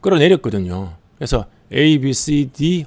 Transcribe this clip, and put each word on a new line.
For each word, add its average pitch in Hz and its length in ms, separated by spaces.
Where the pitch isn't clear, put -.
끌어내렸거든요. 101 960
그래서 123 300
A, 151 260
B, 135 140
C, 143 400
D 160 340